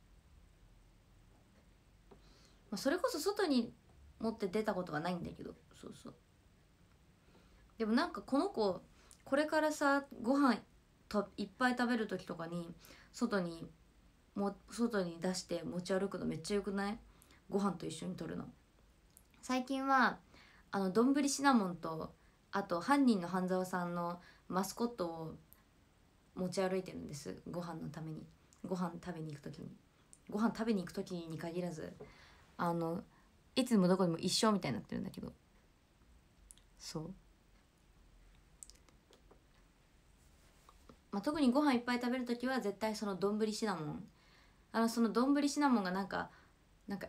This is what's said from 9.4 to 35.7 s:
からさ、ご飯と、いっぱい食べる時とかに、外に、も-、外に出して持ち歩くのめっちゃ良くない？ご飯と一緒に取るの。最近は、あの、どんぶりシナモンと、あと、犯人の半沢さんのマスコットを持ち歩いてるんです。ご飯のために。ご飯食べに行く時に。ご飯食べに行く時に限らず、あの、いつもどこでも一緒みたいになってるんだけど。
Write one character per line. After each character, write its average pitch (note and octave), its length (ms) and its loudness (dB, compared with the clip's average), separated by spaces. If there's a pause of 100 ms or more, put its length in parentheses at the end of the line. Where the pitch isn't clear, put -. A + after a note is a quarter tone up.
か D#4 140 2
ら D4+ 100 4
さ、 C#4 340 2 (160)
ご B3 160 4
飯 C4+ 240 6 (480)
と、 G#3 280 0
い G#3 80 -4
っ F#3+ 120 -6
ぱ B3+ 140 4
い A#3+ 80 0
食 B3 80 2
べ A#3+ 100 2
る G#3+ 120 -2
時 F#3 180 -6
と F3 80 -8
か E3 140 -10
に、 E3+ 260 -8 (380)
外 A3+ 260 0
に、 E3+ 320 -4 (640)
も-、 G3+ 220 0 (140)
外 G#3+ 340 0
に E3+ 160 -6
出 F#3 140 0
し F3+ 100 -6
て E3 180 -4
持 E3+ 180 -4
ち F#3 140 -2
歩 F#3+ 140 0
く F#3+ 100 -6
の D#3 80 -4
め D#3+ 100 -2
っ D#3+ 60 -10
ち G#3 120 -4
ゃ - 20 0
良 G3+ 60 0
く G3 100 -4
な G3 180 -2
い？ A3+ 80 -8 (500)
ご G3 100 -2
飯 G3 140 2
と F3 140 -8
一 D#3+ 60 -6
緒 F3+ 140 -10
に F3+ 100 -6
取 E3 160 -8
る - 40 -6
の。 - 120 -10 (920)
最 B3+ 220 0
近 C4+ 220 -2
は、 C4 320 4 (540)
あ G3 80 0
の、 F#3+ 100 2
ど A3 140 6
ん C#4 80 6
ぶ C#4+ 100 4
り C#4+ 60 2
シ C#4 140 -2
ナ C#4 120 8
モ G3 140 4
ン F3 80 -6
と、 D#3+ 380 -8 (360)
あ G3 140 0
と、 F3 160 0
犯 C4+ 260 4
人 G#3+ 140 6
の E3+ 80 -4
半 F3+ 200 0
沢 F#3 160 2
さ F#3 200 -2
ん F3 100 -4
の F3 260 -4 (280)
マ F#3 160 0
ス - 100 -6
コ A#3 100 -2
ッ A#3 100 -4
ト F3+ 120 -2
を E3 280 -8 (1040)
持 F#3 120 -2
ち F#3+ 140 0
歩 F#3 140 2
い F#3 80 -2
て - 80 -10
る E3+ 60 -10
ん E3+ 100 -10
で D#3+ 60 -10
す。 - 360 -12
ご E3+ 100 -6
飯 E3+ 220 -8
の D#3+ 60 -8
た D#3 120 -10
め D#3+ 120 -8
に。 D#3 120 -12 (400)
ご F#3 120 -2
飯 F3 160 -2 (120)
食 F3 120 -8
べ D#3 40 -10
に D#3 120 -8
行 C#3+ 80 -12
く - 20 -20
時 C#3+ 200 -12
に。 - 140 -14 (540)
ご G#3 80 -4
飯 A3 180 2
食 A3 100 -4
べ A#3 80 2
に F#3 80 0
行 F3 40 -8
く - 60 -14
時 F3+ 340 -6
に D#3+ 120 -8
限 E3+ 220 -4
ら F3 120 -4
ず、 D#3+ 200 -10 (640)
あ F3 160 2
の、 E3+ 300 -2 (540)
い B3+ 80 4
つ A#3 120 4
も F3+ 120 8
ど F#3 80 8
こ F#3+ 80 4
で E3+ 80 4
も E3 60 -2
一 F3+ 120 -2
緒 A3 220 4
み G3 80 2
た D#3+ 80 -2
い - 20 0
に G#2+ 60 -2
な - 40 -6
っ - 60 -16
て - 80 -8
る A#2+ 60 -4
ん - 40 -6
だ - 60 -6
け - 100 -12
ど。 - 120 -10 (1500)